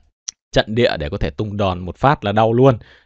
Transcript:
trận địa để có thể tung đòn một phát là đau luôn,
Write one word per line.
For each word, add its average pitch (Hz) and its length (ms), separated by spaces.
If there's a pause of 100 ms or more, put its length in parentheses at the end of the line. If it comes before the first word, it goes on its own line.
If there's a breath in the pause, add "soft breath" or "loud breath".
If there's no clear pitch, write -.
(520)
trận 110 240
địa 117 240
để 73 100
có 101 80
thể - 120
tung 101 280
đòn 92 220
một 90 180
phát 123 280
là 101 60
đau 113 220
luôn, 127 240 (280 soft breath)